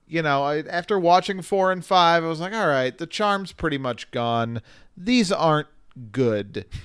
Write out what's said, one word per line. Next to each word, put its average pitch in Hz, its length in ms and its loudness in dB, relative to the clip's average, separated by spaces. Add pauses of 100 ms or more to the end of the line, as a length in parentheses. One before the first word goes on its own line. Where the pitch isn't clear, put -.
you 160 160 -6
know, 139 220 0
I, 147 160 -2
after 175 360 -4
watching 180 460 2
four 190 300 0
and 185 120 -6
five, 170 380 4
I 160 60 -4
was 160 100 -4
like, 180 140 -6
"All 214 160 0
right, 131 280 0
the 165 120 -10
charm's 202 420 -2
pretty 151 280 -4
much 123 340 -8
gone. 117 500 -2 (340)
These 202 360 2
aren't 151 340 2 (460)
good 107 540 -2 (180)